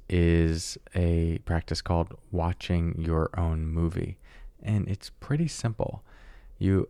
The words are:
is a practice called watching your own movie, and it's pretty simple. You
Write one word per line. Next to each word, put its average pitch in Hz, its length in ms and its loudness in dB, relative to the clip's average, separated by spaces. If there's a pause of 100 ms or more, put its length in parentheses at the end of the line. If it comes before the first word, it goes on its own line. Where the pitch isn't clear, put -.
is 85 720 2 (180)
a 85 520 2
practice 82 340 -2
called 85 340 -2 (160)
watching 85 680 0
your 80 320 0 (100)
own 80 260 0
movie, 82 520 -2 (440)
and 104 240 0
it's - 320 -6
pretty 156 300 -2
simple. - 560 -4 (540)
You 95 320 4